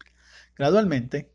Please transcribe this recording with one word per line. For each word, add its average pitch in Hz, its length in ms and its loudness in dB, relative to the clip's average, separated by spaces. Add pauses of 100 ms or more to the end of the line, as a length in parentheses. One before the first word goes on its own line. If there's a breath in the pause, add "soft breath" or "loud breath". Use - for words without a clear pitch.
(560 loud breath)
Gradualmente 143 800 0